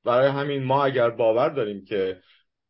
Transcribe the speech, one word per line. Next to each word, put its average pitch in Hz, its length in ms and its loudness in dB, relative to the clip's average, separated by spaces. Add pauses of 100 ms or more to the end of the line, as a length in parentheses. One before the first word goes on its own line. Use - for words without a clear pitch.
برای 123 240 4
همین 139 360 -4
ما 135 220 2
اگر 127 240 2
باور 117 400 2
داریم 104 360 -6
که، 95 360 -4 (480)